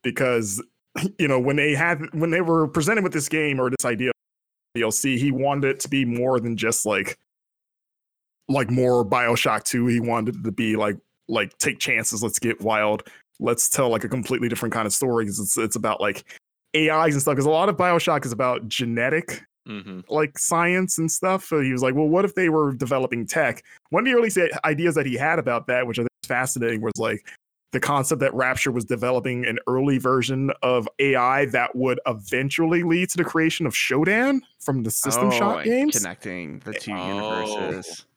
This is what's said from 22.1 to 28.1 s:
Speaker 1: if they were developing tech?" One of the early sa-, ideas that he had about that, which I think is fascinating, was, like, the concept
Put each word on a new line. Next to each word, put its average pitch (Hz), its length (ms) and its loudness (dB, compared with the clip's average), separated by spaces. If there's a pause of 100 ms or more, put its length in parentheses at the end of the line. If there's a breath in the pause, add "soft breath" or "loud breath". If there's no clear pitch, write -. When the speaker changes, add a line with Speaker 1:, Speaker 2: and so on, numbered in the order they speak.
Speaker 1:
if 202 100 -2
they 185 160 2
were 151 240 2
developing 127 520 -2
tech?" 135 380 -2 (260 loud breath)
One 214 160 0
of 269 60 2
the 240 60 6
early 226 120 4
sa-, 180 160 2 (180)
ideas 156 320 2
that 143 100 2
he 123 80 -2
had 156 240 0
about 120 300 -2
that, 123 180 0
which 117 120 -4
I 117 40 0
think 117 80 -2 (120)
is - 60 -16
fascinating, 120 540 -2
was, 110 160 -2
like, 110 280 -2 (460 loud breath)
the 131 80 -2
concept 139 400 0